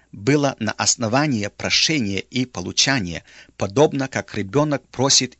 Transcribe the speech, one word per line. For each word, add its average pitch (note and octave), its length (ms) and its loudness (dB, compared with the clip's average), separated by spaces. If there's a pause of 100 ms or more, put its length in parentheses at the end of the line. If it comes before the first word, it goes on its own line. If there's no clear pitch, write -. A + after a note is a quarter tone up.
(100)
была C3+ 480 0
на G#2+ 140 -2
основании A2+ 760 0
прошения G2+ 720 -2
и B2 260 -4
получания, F#2+ 800 -2 (320)
подобно C3+ 520 2
как - 260 -6
ребенок C3 540 -2
просит C3 520 0